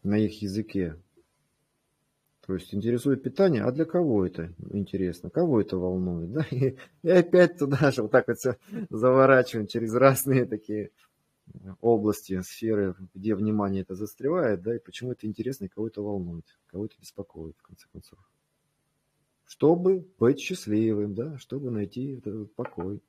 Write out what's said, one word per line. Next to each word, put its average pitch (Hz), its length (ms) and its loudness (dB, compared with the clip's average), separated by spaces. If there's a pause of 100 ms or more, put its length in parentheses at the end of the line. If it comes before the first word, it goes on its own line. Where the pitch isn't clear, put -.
На 101 140 2
их 107 240 -2
языке. 98 540 -4 (1500)
То 95 80 -4
есть 92 200 -8
интересует 120 480 0
питание, 135 400 2
а 120 80 0
для 147 140 -2
кого 147 420 2
это 85 260 -6 (200)
интересно, 92 580 -4
кого 151 300 2
это 95 160 -2
волнует, 90 560 -4
да? 151 160 -2
<laughs> - 20 -10
И, 131 260 -2 (280)
и 175 40 0
опять 175 480 6
туда 139 360 2
же 120 100 -2
вот 107 80 -2
так 127 160 6
вот 117 120 -2
всё 123 180 -2 (340)
заворачиваем 127 760 6
через 113 260 -4
разные 131 500 4
такие 107 460 -6 (920)
области, 107 600 0
сферы, 101 540 -2 (180)
где 104 200 -2
внимание 101 480 0
это 92 140 -10
застревает, 117 680 -2
да, 113 140 -4
и 117 40 -8
почему 123 320 -12
это - 140 -10
интересно, 110 400 -6
и - 20 -10
кого 110 200 -8
это 104 140 -10
волнует, 90 440 -8 (220)
кого 101 180 -8
это - 140 -14
беспокоит, - 580 -16
в - 40 -20
конце - 300 -20
концов. - 260 -20 (1300)
Чтобы 180 580 2 (120)
быть 131 220 4
счастливым, 104 720 -2
да, 135 240 -8
чтобы 135 320 -8
найти 120 420 -6
этот 107 420 -12
покой. 101 540 -8